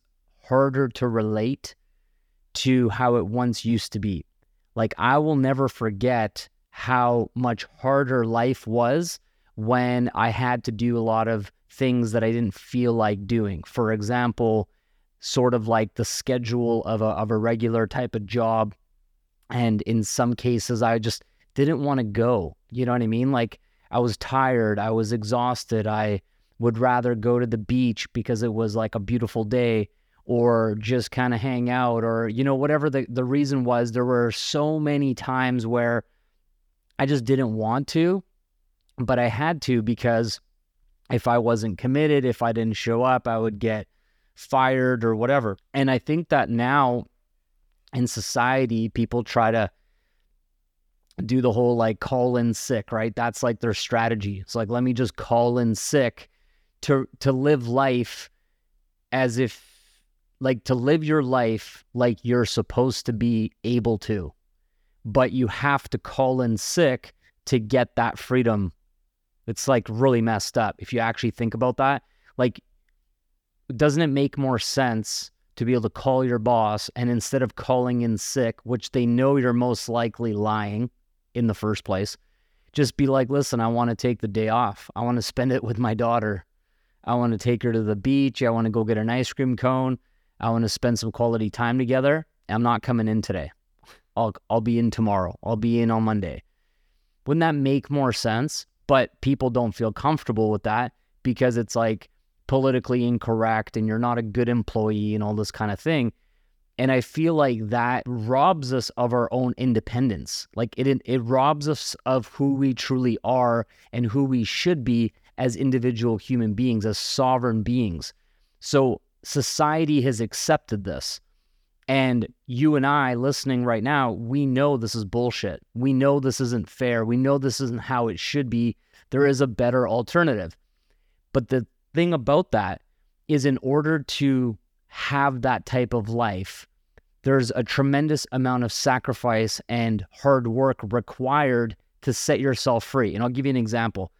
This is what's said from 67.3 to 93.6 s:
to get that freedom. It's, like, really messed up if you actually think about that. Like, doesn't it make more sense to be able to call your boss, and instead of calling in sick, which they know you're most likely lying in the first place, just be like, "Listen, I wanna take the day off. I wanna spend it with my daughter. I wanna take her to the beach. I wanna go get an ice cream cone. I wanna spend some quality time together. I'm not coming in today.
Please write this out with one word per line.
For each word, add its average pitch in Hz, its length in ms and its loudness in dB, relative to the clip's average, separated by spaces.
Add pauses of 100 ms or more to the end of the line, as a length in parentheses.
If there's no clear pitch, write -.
to 127 140 2
get 117 360 0
that 117 220 0
freedom. 113 540 0 (760)
It's, - 200 -6
like, 123 240 2
really 120 320 4
messed 113 340 -2
up 110 220 0
if - 120 -14
you 120 80 -2
actually 113 300 -2
think 113 240 -4
about 123 240 -2
that. 135 240 0 (340)
Like, 127 280 0 (1120)
doesn't 147 240 4
it 160 60 2
make 139 320 0
more 131 180 0
sense 117 720 -2 (280)
to 120 80 -4
be 123 80 2
able 117 100 2
to 110 80 0
call 131 340 0
your 120 140 0
boss, 110 560 0
and 120 160 -2
instead 127 320 -2
of 110 120 -4
calling 123 460 0
in 113 160 0
sick, 117 460 -2
which 113 260 -6
they 123 160 0
know 131 300 4
you're 123 180 2
most 123 340 0
likely 117 460 -2
lying 107 560 -2 (460)
in 120 100 0
the 110 80 2
first 107 300 -4
place, 101 340 -4 (560)
just 143 240 0
be 139 80 2
like, 131 240 2
"Listen, 135 300 0
I 113 80 0
wanna 117 260 0
take 120 260 -2
the 117 80 -4
day 110 220 -2
off. 110 460 -2
I 110 80 -4
wanna 120 180 0
spend 131 300 -2
it 127 120 0
with 110 140 -4
my 113 160 0
daughter. 110 500 0 (600)
I 117 100 -2
wanna 120 240 2
take 120 240 0
her 120 100 0
to 113 120 2
the 107 120 0
beach. 135 460 0
I 120 80 2
wanna 113 220 0
go 113 120 0
get 107 140 0
an 110 140 0
ice 123 200 -2
cream 127 240 -2
cone. 131 440 0 (400)
I 113 100 -2
wanna 113 200 0
spend 120 280 0
some 113 140 -4
quality 117 400 0
time 120 260 -2
together. 131 480 2 (240)
I'm 113 140 0
not 117 180 2
coming 117 260 0
in 110 140 0
today. 82 300 -6 (640)